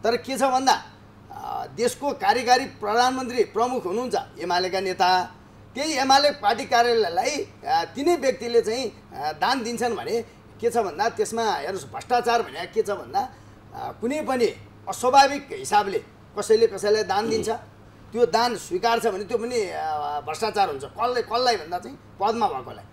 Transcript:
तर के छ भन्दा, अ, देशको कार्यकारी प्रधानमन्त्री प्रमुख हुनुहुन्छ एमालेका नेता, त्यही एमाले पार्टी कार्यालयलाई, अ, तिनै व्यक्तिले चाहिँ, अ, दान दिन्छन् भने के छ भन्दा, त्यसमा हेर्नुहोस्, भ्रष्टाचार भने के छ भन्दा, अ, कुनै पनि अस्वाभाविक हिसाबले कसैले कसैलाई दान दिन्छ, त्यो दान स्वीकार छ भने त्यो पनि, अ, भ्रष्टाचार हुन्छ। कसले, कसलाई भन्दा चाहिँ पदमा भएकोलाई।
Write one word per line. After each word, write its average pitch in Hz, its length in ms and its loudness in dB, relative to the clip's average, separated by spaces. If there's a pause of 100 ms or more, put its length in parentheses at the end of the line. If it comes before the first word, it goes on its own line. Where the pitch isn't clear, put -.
तर 233 120 2
के 262 220 -6
छ 226 40 0
भन्दा, 262 400 2 (500)
अ, - 340 -10 (100)
देशको 247 340 -2
कार्यकारी 247 540 2
प्रधानमन्त्री 240 800 0
प्रमुख 247 420 -2
हुनुहुन्छ 226 280 -2 (260)
एमालेका 180 400 0
नेता, 185 440 2 (500)
त्यही 311 180 -4
एमाले 277 380 4
पार्टी 220 340 0
कार्यालयलाई, 226 680 2
अ, 170 540 -2 (120)
तिनै 330 200 2
व्यक्तिले 240 440 2
चाहिँ, 226 300 -4
अ, - 420 -8
दान 220 300 0
दिन्छन् 233 320 -2
भने 202 280 -4 (380)
के 233 100 0
छ - 60 -2
भन्दा, 196 320 0
त्यसमा 220 440 -2
हेर्नुहोस्, 160 400 -6
भ्रष्टाचार 233 500 0
भने 170 240 -8
के 214 160 -2
छ 196 80 -2
भन्दा, 196 400 -4 (440)
अ, 123 260 -8
कुनै 277 200 -2
पनि 247 260 0 (420)
अस्वाभाविक 277 640 4
हिसाबले 196 520 0 (340)
कसैले 220 280 4
कसैलाई 208 380 2
दान 202 260 0
दिन्छ, 220 180 0 (640)
त्यो 233 140 4
दान 233 300 2
स्वीकार 220 440 0
छ 196 60 -2
भने 202 180 -2
त्यो 214 140 -4
पनि, 233 220 -2
अ, 156 640 -4
भ्रष्टाचार 190 420 0
हुन्छ। 139 160 -6
कसले, 233 380 -2
कसलाई 240 340 0
भन्दा 175 220 -6
चाहिँ 240 200 -12 (220)
पदमा 214 280 0
भएकोलाई। 127 440 -10